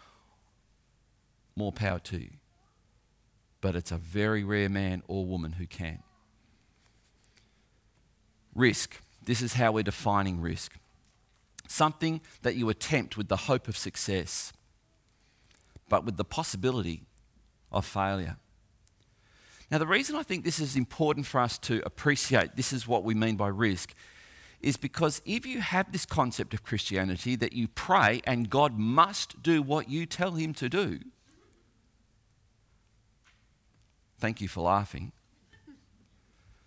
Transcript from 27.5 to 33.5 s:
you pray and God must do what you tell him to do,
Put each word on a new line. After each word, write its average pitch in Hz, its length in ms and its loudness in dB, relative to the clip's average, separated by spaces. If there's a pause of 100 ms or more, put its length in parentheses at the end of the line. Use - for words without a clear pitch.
you 113 140 0
pray 123 560 4
and 120 260 0
God 135 280 4
must 147 640 2
do 160 200 4
what 139 260 0
you 156 160 -2
tell 180 280 -2
him 160 220 -2
to 127 140 -4
do, 147 300 0 (3250)